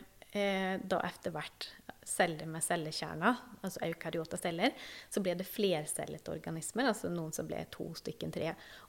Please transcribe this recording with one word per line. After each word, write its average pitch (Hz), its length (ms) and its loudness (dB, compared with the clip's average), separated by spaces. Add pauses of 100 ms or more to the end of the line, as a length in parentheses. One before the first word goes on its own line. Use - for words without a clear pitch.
(360)
eh, 190 480 4
da 185 240 4
etter - 240 -4
hvert - 380 -6 (340)
celler 160 480 4
med 160 100 -4
cellekjerner, 165 760 4 (240)
altså 190 240 -4
eukaryota 165 500 -2
celler, 180 380 2 (340)
så 208 140 2
ble 175 160 2
det 190 80 -4
flercellete 151 880 0
organismer, 165 560 0
altså - 180 -2
noen 165 240 -2
som 165 140 -2
ble - 240 -4
to - 240 -4
stykken, - 400 -6
tre. 160 160 0 (380)